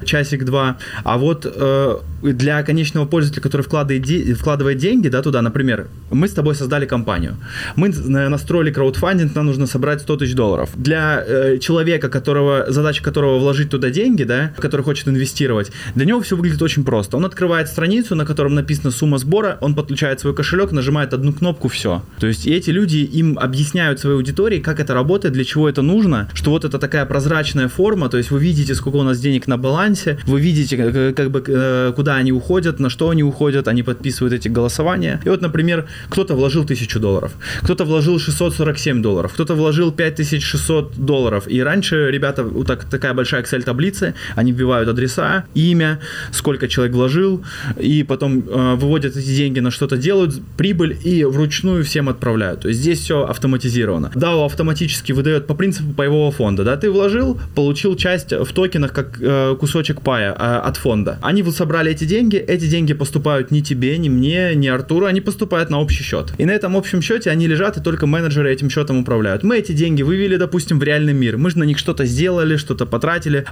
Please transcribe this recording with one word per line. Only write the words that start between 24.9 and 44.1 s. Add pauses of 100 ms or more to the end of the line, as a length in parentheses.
работает,
для
чего
это
нужно,
что
вот
это
такая
прозрачная
форма,
то
есть
вы
видите,
сколько
у
нас
денег
на
балансе,
вы
видите,
как,
как
бы,
э,
куда
они
уходят,
на
что
они
уходят,
они
подписывают
эти
голосования.
И
вот,
например, (220)
кто-то
вложил
тысячу
долларов, (300)
кто-то
вложил
шестьсот
сорок
семь
долларов,
кто-то
вложил
пять
тысяч
шестьсот
долларов.
И
раньше
ребята,
вот
так,
такая
большая
Excel-таблица, (220)